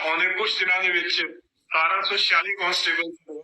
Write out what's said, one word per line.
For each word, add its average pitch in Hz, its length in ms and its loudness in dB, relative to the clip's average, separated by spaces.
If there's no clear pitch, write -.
ਆਉਂਦੇ 180 240 0
ਕੁਛ - 260 -2
ਦਿਨਾਂ 185 240 2
ਦੇ 185 80 2
ਵਿੱਚ 175 220 0
ਸਤਾਰਾਂ 165 880 0
ਸੌ 202 160 -2
ਛਿਆਲੀ 190 380 2
ਕਾਂਸਟੇਬਲ 180 560 -2